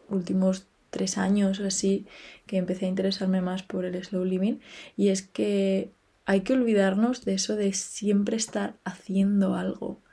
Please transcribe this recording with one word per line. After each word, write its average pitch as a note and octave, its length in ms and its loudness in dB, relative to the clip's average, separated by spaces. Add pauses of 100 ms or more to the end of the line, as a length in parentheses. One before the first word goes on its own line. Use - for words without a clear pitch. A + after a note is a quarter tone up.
últimos F#3+ 580 0 (240)
tres F#3+ 280 -4
años G3 420 2
o G3+ 60 -4
así, G3 400 0 (400)
que G3 100 -2
empecé F#3 300 -2
a - 20 0
interesarme F#3+ 540 0
más F#3 200 -4
por F#3 220 -6
el F#3 180 -6
slow F#3 220 -4
living, F#3+ 340 0 (380)
y G3+ 120 4
es F#3+ 140 2
que G3 680 0 (340)
hay G3 180 2
que A3 120 2
olvidarnos A3 680 2
de G3 100 0
eso G3+ 220 -2
de G3+ 160 0
siempre G3+ 640 0
estar A3 480 -4
haciendo G3 720 2
algo. F#3 460 -6 (120)